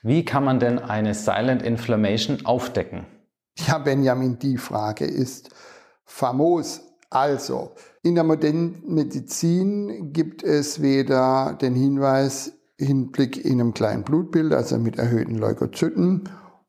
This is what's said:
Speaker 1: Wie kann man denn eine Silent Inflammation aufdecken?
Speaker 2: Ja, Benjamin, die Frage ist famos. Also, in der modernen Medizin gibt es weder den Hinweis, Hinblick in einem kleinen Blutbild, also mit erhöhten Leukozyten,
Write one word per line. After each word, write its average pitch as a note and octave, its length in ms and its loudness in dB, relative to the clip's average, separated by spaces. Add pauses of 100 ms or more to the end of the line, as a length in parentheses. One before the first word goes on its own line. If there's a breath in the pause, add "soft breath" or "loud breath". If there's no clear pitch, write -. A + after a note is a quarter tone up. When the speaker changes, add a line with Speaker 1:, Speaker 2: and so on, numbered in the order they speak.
Speaker 1:
Wie D#3 240 2
kann C#3 180 0
man C3 160 2
denn B2 180 2
eine G#2+ 360 -2
Silent A2+ 480 0
Inflammation A2+ 840 0
aufdecken? G2+ 640 -2 (500)
Speaker 2:
Ja, D#3+ 220 -2
Benjamin, C3 600 0
die C3+ 200 -2
Frage G#2+ 480 -4
ist - 440 -4 (540 loud breath)
famos. C#3+ 760 0 (260)
Also, - 640 -2 (300 loud breath)
in F3 120 2
der E3+ 100 4
modernen D#3+ 600 0
Medizin F3+ 1300 -2
gibt D#3+ 300 -2
es D3+ 400 0
weder C3+ 760 2
den B2+ 140 0
Hinweis, C3+ 760 2 (260)
Hinblick C3+ 640 0
in B2+ 180 2
einem A#2 120 2
kleinen G#2+ 320 -2
Blutbild, D#3+ 480 0
also B2 260 0
mit A2+ 200 -2
erhöhten A#2+ 360 0
Leukozyten, C3 960 0 (400 loud breath)